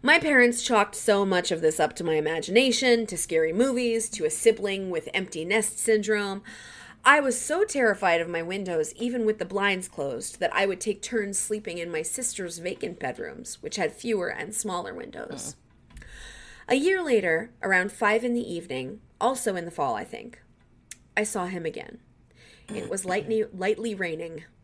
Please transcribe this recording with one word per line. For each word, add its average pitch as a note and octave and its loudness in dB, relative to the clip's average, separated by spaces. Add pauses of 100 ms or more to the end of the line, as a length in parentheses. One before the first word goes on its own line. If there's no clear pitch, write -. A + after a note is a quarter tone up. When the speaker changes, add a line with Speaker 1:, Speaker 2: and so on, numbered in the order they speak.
Speaker 1:
My D#4 8
parents B3 6
chalked G#3 2
so G3+ 4
much F3+ 2
of E3+ 0
this D#3 4
up - 2
to F3+ -6
my D#3+ 2
imagination, G#3+ 4
to F3 -6
scary D#3+ 2
movies, A#3 2
to F3 -4
a D3+ 2
sibling G3 2
with D#3 -4
empty F3+ -4
nest G#3+ 0
syndrome. G#3 0 (600)
I D4 8
was B3+ 0
so F4 0
terrified G3+ 2
of E3+ -2
my E3+ -2
windows, F3 -2
even A#3+ -2
with G#3+ 0
the - -2
blinds F#3+ 0
closed, C#3 -6
that F3 0
I G3 2
would F#3 -2
take G#3 -2
turns G3+ -4
sleeping G#3 -4
in E3+ -6
my A#3 -2
sister's F#3+ -6
vacant F3 -8
bedrooms, - -10
which - -8
had E3 -2
fewer G#3 -2
and - -8
smaller F3+ -4
windows. - -10 (400)
Speaker 2:
Mm. - -16 (640)
Speaker 1:
A B3+ 4
year F4+ 2
later, G3+ 2 (120)
around F#3+ 2
five A3+ 2
in A#3+ 0
the A#3+ -4
evening, C3 -8 (200)
also A#3 0
in F3 -6
the E3+ -10
fall, C3+ -2
I F#2+ -6
think, - -14 (720)
I D#3+ 2
saw G3 -2
him F3+ -6
again. - -10 (680)
It - -8
was F#3+ -4
lightly, G#3+ 0
lightly G#3+ -2
raining. E3 -6 (200)